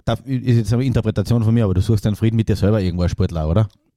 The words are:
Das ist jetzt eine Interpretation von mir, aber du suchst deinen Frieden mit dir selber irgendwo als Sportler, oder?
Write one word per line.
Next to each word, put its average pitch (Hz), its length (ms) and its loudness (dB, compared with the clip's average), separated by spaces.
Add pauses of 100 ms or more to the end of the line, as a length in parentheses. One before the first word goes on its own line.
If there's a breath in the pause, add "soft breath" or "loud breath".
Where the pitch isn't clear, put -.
Das 113 160 -2
ist 123 360 0
jetzt 110 160 0
eine 120 120 0
Interpretation 113 580 0
von 110 100 2
mir, 117 120 2
aber 95 100 0
du 92 60 2
suchst 110 240 0
deinen 107 100 0
Frieden 110 220 0
mit 113 120 0
dir 104 80 0
selber 104 240 2
irgendwo 90 220 -2
als 90 100 0
Sportler, 82 360 -2
oder? 98 200 2 (280)